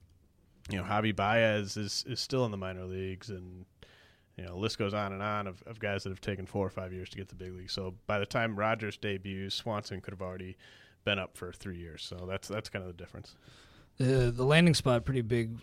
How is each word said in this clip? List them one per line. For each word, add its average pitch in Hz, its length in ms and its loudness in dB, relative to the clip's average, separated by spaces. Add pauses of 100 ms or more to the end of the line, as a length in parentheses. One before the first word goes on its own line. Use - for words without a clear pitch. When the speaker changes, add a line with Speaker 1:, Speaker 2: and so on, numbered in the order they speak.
(680)
Speaker 1:
you 101 80 -2
know, 90 60 -2
Javi 107 320 2
Baez 107 640 4
is, 101 280 -2
is 113 140 -4
still 127 240 0
in 113 80 0
the 101 60 -6
minor 92 260 -6
leagues, 95 460 -6
and 90 360 -12 (760)
you 92 60 -10
know, 90 80 -10
the 90 60 -8
list 110 180 0
goes 101 160 0
on 101 200 -2
and 95 80 -6
on 104 260 -2
of, 92 200 -10
of 110 120 -12
guys 101 240 0
that 98 60 -4
have 92 120 -8
taken 95 240 -4
four 98 200 0
or 95 40 -2
five 92 240 -6
years 92 160 -8
to - 80 -12
get 95 120 -8
the - 60 -16
big 92 180 -10
league. 92 160 -12
So 92 260 -4 (120)
by 104 120 2
the 101 60 2
time 117 300 0
Rogers 107 420 0
debuts, 98 580 -4
Swanson 104 460 -4
could - 120 -10
have 95 80 -10
already 92 360 -8 (460)
been 101 160 2
up - 180 -6
for 90 140 -8
three 90 260 -8
years. 82 260 -10
So 90 240 -8
that's, 95 200 -4
that's 107 220 -4
kind 98 140 -4
of 90 40 -8
the 87 160 -10
difference. - 320 -14 (640)
Speaker 2:
The, 127 360 6
the 127 120 2
landing 160 300 10
spot 120 280 4
pretty 135 180 2
big 117 420 0